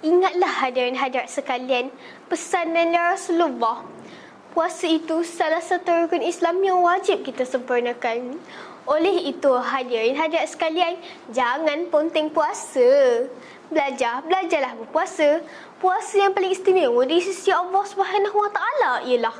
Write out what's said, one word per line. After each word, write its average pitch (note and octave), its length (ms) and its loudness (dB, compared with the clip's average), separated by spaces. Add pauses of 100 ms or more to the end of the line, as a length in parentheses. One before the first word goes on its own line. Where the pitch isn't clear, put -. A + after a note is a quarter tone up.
Ingatlah F4+ 560 2
hadirin B3+ 400 0
hadirat C4 320 -2
sekalian, B3+ 560 -2 (400)
pesanan E4+ 640 0
Rasulullah. E4+ 960 0 (640)
Puasa E4+ 320 -2
itu D#4+ 400 0
salah E4 400 -2
satu F4 400 0
rukun E4 160 0
Islam E4+ 400 0
yang F#4 240 2
wajib F#4 400 2
kita B3+ 240 -4
sempurnakan. A#3+ 880 -2 (480)
Oleh D#4+ 480 0
itu, C#4+ 160 0
hadirin B3 640 0
hadirat D#4 400 0
sekalian, E4+ 480 -2 (320)
jangan D4 560 -2
ponteng D#4 400 2
puasa. C4+ 960 2 (480)
Belajar, C4 560 -2
belajarlah E4 480 0
berpuasa. D#4 640 0 (400)
Puasa F#4+ 400 2
yang G4 160 4
paling F#4+ 160 0
istimewa E4+ 560 4
di F4 160 2
sisi F#4+ 240 -2
Allah F#4 400 2
Subhanahu G4+ 560 0
Wa G4+ 80 -2
Taala F4+ 560 0
ialah A#3 320 0